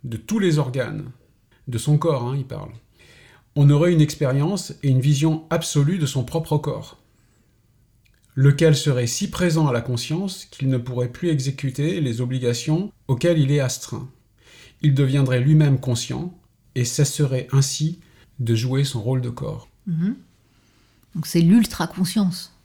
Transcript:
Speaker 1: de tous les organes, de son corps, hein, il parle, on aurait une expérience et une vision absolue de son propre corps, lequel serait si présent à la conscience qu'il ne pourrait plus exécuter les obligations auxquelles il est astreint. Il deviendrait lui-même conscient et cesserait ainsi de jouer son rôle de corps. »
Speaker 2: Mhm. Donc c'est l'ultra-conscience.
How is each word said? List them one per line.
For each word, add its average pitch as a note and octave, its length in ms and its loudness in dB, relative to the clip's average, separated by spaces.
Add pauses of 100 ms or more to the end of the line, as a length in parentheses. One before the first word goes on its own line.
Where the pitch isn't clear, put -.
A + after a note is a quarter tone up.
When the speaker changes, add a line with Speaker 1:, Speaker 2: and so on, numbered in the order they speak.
Speaker 1:
de A#2 120 -8
tous G#3+ 220 -4
les F3 200 2
organes, B2 460 -4 (640)
de A#2 100 -4
son D3+ 200 2
corps, D3 260 0
hein, B2+ 120 -4
il C3+ 80 -4
parle, G#2+ 280 -12 (840)
on C#3+ 140 8
aurait D#3+ 220 4
une E3 80 4
expérience D3 800 0
et C#3+ 60 0
une B2+ 120 4
vision D3+ 500 2
absolue E3 480 0
de D3+ 80 -2
son C3 180 -4
propre D#3 340 -4
corps, A#2 400 -8 (1400)
lequel C#3+ 420 6
serait B2 320 0
si - 220 -4
présent D#3+ 360 0
à C3+ 60 0
la A#2 80 0
conscience D#3 640 -6
qu'il - 240 -6
ne C3 100 0
pourrait B2 300 -4
plus E3+ 200 -6
exécuter C#3+ 720 -2
les A#2+ 200 -2
obligations B2+ 720 -2 (160)
auxquelles D#3 300 2
il C3+ 120 2
est D3 80 2
astreint. B2+ 500 -6 (720)
Il D3 140 4
deviendrait C3 460 2
lui-même C#3+ 400 4
conscient C3 580 -4 (380)
et B2 80 0
cesserait C3 680 -2
ainsi D3+ 480 0 (400)
de A#2 160 0
jouer B2+ 300 0
son B2 180 -6
rôle B2+ 180 0
de A#2+ 100 -6
corps. » A#2 380 -10 (180)
Speaker 2:
Mhm. F3+ 280 -2 (1000)
Donc D#3+ 100 -6
c'est E3+ 140 0
l'ultra-conscience. F3+ 1120 2 (100)